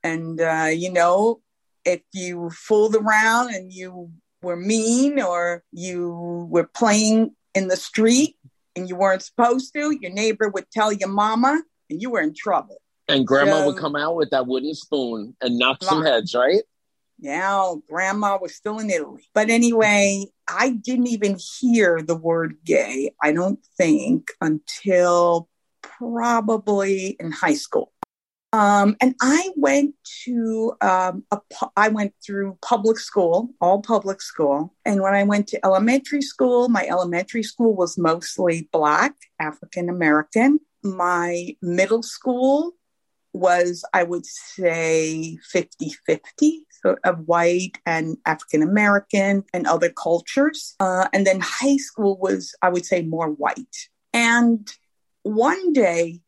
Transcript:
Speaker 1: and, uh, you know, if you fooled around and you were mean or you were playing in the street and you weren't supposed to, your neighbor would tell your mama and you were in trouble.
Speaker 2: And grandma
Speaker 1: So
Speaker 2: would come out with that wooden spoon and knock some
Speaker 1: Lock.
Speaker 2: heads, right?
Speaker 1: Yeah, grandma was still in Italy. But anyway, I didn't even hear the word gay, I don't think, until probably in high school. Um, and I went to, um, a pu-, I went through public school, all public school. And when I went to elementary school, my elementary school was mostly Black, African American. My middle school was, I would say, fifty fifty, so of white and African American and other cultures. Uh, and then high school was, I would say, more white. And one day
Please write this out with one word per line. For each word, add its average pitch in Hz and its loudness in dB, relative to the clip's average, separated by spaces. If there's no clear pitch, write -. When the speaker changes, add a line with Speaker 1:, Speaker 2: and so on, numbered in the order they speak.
Speaker 1:
and, 165 -6
uh, 160 0
you 180 -4
know, 185 2
if 180 0
you 175 -8
fooled 214 2
around 220 2
and 185 -12
you 180 -16
were 175 -6
mean 226 2
or 175 -2
you 175 -8
were 170 0
playing 220 2
in 190 -2
the 180 0
street 240 2
and 180 -8
you 180 -8
weren't 190 2
supposed 247 0
to, 302 -2
your 190 -6
neighbor 214 -2
would 196 -8
tell 214 0
your 196 -4
mama 226 2
and 160 -6
you 247 -6
were 202 0
in 151 -2
trouble. - -4
Speaker 2:
And 135 2
grandma 143 4
Speaker 1:
So 143 2
Speaker 2:
would 139 0
come 147 -6
out 156 -2
with 151 0
that 131 0
wooden 131 -4
spoon 120 -6
and 120 -2
knock 131 0
some 185 0
Speaker 1:
Lock. 156 0
Speaker 2:
heads, 127 0
right? 143 2
Speaker 1:
Yeah, 185 -2
grandma 196 -2
was - -10
still 214 -8
in 214 -6
Italy. 160 -6
But 214 2
anyway, 208 4
I 233 0
didn't 240 -2
even 208 0
hear 214 4
the 165 -2
word 165 -2
gay, 139 -2
I 151 2
don't 185 0
think, 170 2
until 175 2
probably 214 -2
in 165 -6
high 285 0
school. - -4
Um, 208 4
and 254 2
I 320 2
went 285 2
to, 226 -2
um, 185 0
a 208 -4
pu-, - -8
I 208 4
went 208 -2
through 196 -8
public 220 0
school, 185 0
all 190 2
public 196 -2
school. 147 -2
And 202 0
when 196 0
I 202 2
went 208 0
to - -8
elementary 247 2
school, 247 0
my 208 2
elementary 180 -2
school 220 0
was 180 -2
mostly 165 -2
Black, 160 2
African 175 -8
American. 180 2
My 175 -2
middle 190 0
school 269 -2
was, 175 2
I 180 2
would 175 -6
say, 160 -2
fifty - -4
fifty, - 0
so - 0
of 165 -2
white 175 0
and 160 -4
African 156 -2
American 202 2
and 180 -4
other 170 2
cultures. 269 -2
Uh, 185 0
and 196 2
then 190 0
high 277 0
school 202 -2
was, 190 -2
I 185 4
would 175 -2
say, 175 0
more 160 -4
white. 151 -6
And 233 2
one 311 0
day 170 0